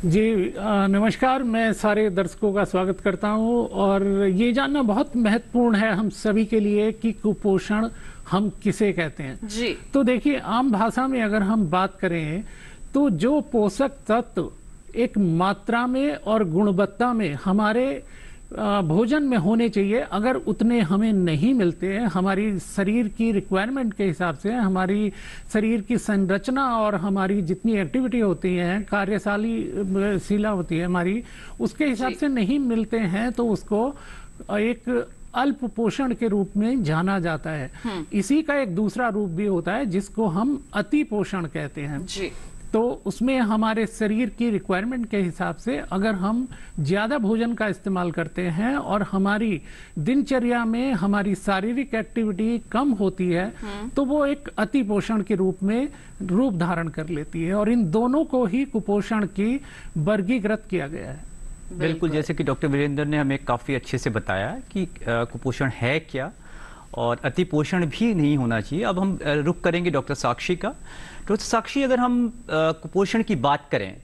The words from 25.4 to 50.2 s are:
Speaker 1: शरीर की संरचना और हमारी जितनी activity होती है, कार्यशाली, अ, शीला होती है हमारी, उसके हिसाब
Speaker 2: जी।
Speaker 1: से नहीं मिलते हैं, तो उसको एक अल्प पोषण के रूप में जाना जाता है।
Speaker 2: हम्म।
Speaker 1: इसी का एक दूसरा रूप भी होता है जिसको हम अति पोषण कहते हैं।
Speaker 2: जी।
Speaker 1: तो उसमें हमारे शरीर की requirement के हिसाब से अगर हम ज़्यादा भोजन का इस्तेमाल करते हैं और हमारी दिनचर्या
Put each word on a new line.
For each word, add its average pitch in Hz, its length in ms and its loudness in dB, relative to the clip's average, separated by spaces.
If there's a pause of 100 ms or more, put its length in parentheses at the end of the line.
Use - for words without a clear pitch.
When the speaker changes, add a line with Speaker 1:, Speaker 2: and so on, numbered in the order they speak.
Speaker 1:
शरीर 220 280 2
की 226 160 0
संरचना 202 680 2 (120)
और 214 180 2
हमारी 196 460 0
जितनी 185 360 0
activity 240 420 0
होती 185 360 2
है, 175 260 0
कार्यशाली, 208 760 0
अ, 196 580 -2 (100)
शीला 214 220 2
होती 175 280 -2
है 170 80 0
हमारी, 180 380 0 (360)
उसके 240 260 0
हिसाब 254 240 0
Speaker 2:
जी। - 60 -6
Speaker 1:
से 302 140 0
नहीं 254 300 2
मिलते 226 380 0
हैं, 214 340 0
तो 240 160 0
उसको 214 400 0 (640)
एक 226 380 -2 (460)
अल्प 254 300 0 (100)
पोषण 233 380 0
के 226 140 0
रूप 202 300 0
में 226 260 2
जाना 175 360 2
जाता 165 300 -2
है। 147 220 -6 (120)
Speaker 2:
हम्म। 190 300 -4
Speaker 1:
इसी 269 280 2
का 294 140 0
एक 233 200 0
दूसरा 214 340 0
रूप 208 220 -2
भी 180 140 -2
होता 175 260 0
है 254 160 -2
जिसको 202 420 -2
हम 226 320 0 (120)
अति 294 300 2
पोषण 190 440 -2
कहते 151 340 -6
हैं। 147 240 -6
Speaker 2:
जी। 190 260 -6 (440)
Speaker 1:
तो 240 300 0
उसमें 254 340 0
हमारे 220 480 2
शरीर 220 420 0
की 233 200 -2
requirement 214 600 -2
के 214 80 -2
हिसाब 175 380 -2
से 269 260 -4 (100)
अगर 202 220 0
हम 214 340 0 (320)
ज़्यादा 202 380 0
भोजन 226 360 0
का 214 140 -2
इस्तेमाल 190 440 -2
करते 165 300 -4
हैं 190 340 0
और 208 280 -2
हमारी 196 580 0 (380)
दिनचर्या 240 680 2